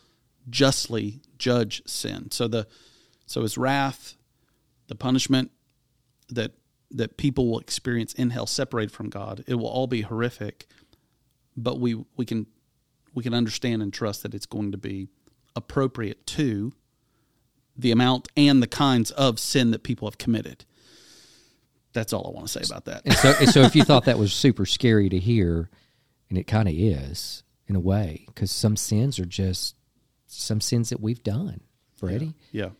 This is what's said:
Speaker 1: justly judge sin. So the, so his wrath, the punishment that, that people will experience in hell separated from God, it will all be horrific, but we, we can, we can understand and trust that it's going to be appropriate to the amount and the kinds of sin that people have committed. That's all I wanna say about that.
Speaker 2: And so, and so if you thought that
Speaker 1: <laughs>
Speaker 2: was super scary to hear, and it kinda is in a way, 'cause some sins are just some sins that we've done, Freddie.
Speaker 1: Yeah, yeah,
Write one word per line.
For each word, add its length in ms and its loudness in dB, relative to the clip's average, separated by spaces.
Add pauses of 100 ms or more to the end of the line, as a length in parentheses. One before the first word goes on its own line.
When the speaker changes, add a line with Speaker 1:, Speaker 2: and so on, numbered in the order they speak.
(480)
Speaker 1:
justly 720 0 (160)
judge 500 -2
sin. 440 -10
So 180 -2
the, 180 -2 (600)
so 160 -4
his 160 -4
wrath, 560 -2 (720)
the 80 -14
punishment 560 0 (800)
that, 240 -6 (400)
that 240 -6
people 340 -2
will 80 -4
experience 560 -6
in 160 -2
hell 160 -6
separated 460 -6
from 180 -12
God, 380 -12
it 80 -2
will 100 -4
all 220 -4
be 140 -2
horrific, 640 -8 (880)
but 240 -4
we, 220 -2 (140)
we 80 -4
can, 220 -4 (680)
we 120 -6
can 100 -2
understand 480 -2
and 100 -6
trust 300 -6
that 100 -10
it's 140 -12
going 260 -6
to 60 -8
be 300 -10 (480)
appropriate 720 -4
to 440 -2 (1040)
the 140 0
amount 460 2
and 260 6
the 60 0
kinds 420 2
of 300 0
sin 320 2
that 100 -4
people 260 -6
have 100 -12
committed. 460 -4 (1300)
That's 200 -4
all 140 -6
I 80 -10
wanna 140 -12
say 160 -8
about 220 -8
that. 180 -12
Speaker 2:
And 100 4
so, 260 8
and 100 8
so 120 10
if 120 10
you 100 8
thought 200 6
that 140 4
Speaker 1:
<laughs> 0 -
Speaker 2:
was 140 2
super 340 2
scary 420 4
to 100 0
hear, 500 0 (600)
and 100 -4
it 80 -4
kinda 260 2
is 720 -2 (240)
in 100 0
a 40 0
way, 540 -2
'cause 160 -4
some 260 0
sins 420 0
are 60 -4
just 520 -4 (500)
some 340 -6
sins 300 -2
that 100 -6
we've 220 -4
done, 380 -4 (360)
Freddie. 380 -6 (180)
Speaker 1:
Yeah, 120 -6
yeah, 160 -8